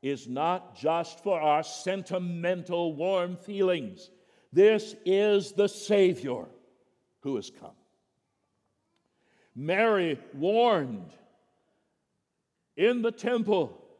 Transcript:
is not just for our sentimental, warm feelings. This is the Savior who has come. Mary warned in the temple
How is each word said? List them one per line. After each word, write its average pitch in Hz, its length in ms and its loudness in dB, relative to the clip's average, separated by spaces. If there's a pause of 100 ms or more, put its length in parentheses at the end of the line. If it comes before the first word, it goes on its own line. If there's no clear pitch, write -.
is 135 260 -6
not 151 480 -4
just 165 480 -4
for 185 160 0
our 151 240 4
sentimental, 175 1300 -4
warm 180 440 -2
feelings. 180 760 -2 (400)
This 208 440 4 (100)
is 202 480 2
the 202 160 2
Savior 139 760 0 (760)
who 139 160 -4
has 104 120 -8
come. - 260 -20 (1800)
Mary 175 640 0 (140)
warned 151 800 0 (1600)
in 233 260 2
the 226 120 0
temple 208 680 -2 (200)